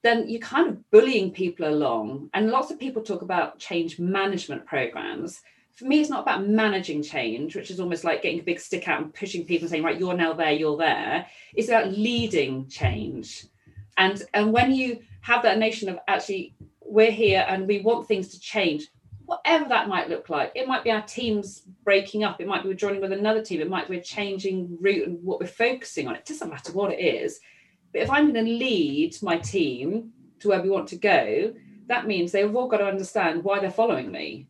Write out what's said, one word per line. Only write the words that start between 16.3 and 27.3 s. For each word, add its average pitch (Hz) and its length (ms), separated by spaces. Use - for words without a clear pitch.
we're 220 300
here 208 380
and 190 180
we 202 140
want 220 260
things 190 220
to - 100
change," 165 480
whatever 320 440
that 208 200
might 175 200
look - 200
like. 151 260
It 262 120
might 247 160
be 233 80
our 214 120
teams 208 600
breaking 202 400
up. - 180
It 175 60
might 190 160
be 190 60
we're 190 60
joining 196 260
with 190 120
another 220 300
team. 170 180
It 165 80
might 185 200
be 185 80
we're 175 60
changing 190 800
route 196 260
and 175 160
what 180 160
we're 180 80
focusing 247 600
on. 113 80
It - 100
doesn't - 240
matter 151 240
what 190 200
it - 60
is. - 400